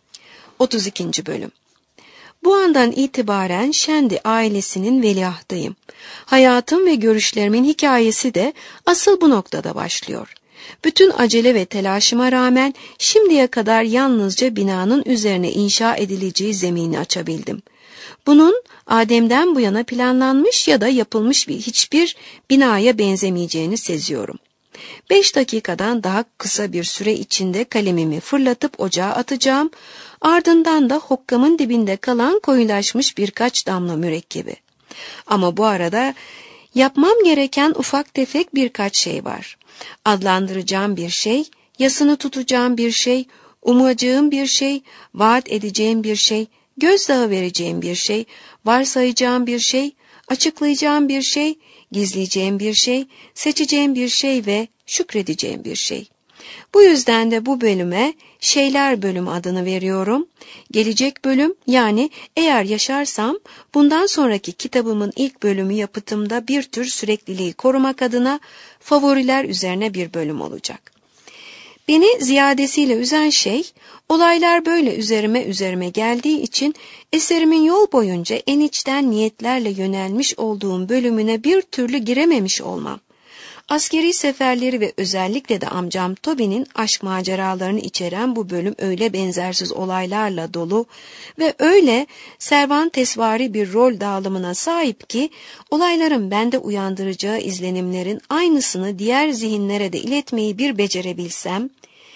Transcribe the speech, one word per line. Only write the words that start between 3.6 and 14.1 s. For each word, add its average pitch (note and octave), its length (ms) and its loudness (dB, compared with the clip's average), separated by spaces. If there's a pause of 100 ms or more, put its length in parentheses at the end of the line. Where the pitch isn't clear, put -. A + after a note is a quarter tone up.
Shandy D4+ 540 0
ailesinin A3 760 0
veliahtıyım. F#3 760 -2 (500)
Hayatım C4 600 4
ve E4 80 4
görüşlerimin G#3+ 720 2
hikayesi B3+ 720 2
de A#3 180 0 (340)
asıl F#4 340 4
bu D#4+ 100 6
noktada E3 440 -2
başlıyor. - 600 -8 (500)
Bütün F#4 340 6
acele A#3 360 4
ve G3 100 2
telaşıma G#3 680 0
rağmen B3+ 420 2 (240)
şimdiye E4+ 480 4
kadar A3+ 360 0
yalnızca A#3 760 0